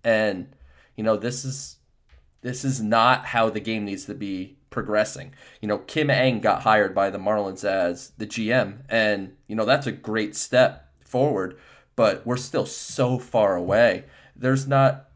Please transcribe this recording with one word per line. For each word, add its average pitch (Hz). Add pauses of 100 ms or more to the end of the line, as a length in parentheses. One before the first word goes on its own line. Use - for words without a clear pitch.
And, 107 (400)
you 110
know, 110
this 120
is, - (640)
this 127
is 131
not 113
how 113
the 110
game 107
needs 98
to 101
be 95 (100)
progressing. - (280)
You 110
know, 101
Kim 147
Ng 120
got 104
hired 104
by 98
the 98
Marlins 98
as 92
the 107
G 113
M, 110
and, 107 (120)
you 107
know, 110
that's 135
a 113
great 107
step - (100)
forward, 98 (380)
but 110
we're 123
still -
so -
far 107
away. 95 (300)
There's 135
not 135